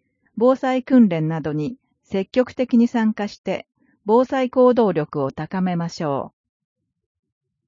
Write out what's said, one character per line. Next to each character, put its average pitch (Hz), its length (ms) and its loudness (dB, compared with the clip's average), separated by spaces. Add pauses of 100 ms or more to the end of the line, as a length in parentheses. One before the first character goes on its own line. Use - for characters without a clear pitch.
(360)
防 247 200 2
災 254 260 -2
訓 247 260 6
練 160 180 0
な 160 140 -4
ど 151 120 -6
に 151 240 -4 (280)
積 190 260 -6
極 254 220 0
的 247 260 0
に 233 80 4
参 220 260 -2
加 208 160 -6
し - 100 -16
て - 280 -8 (400)
防 233 180 4
災 254 260 -2
行 247 240 4
動 226 180 2
力 151 300 -4
を 135 100 -4
高 156 280 -6
め 180 160 -2
ま 170 120 -4
し - 160 -10
ょ 139 280 -4 (1400)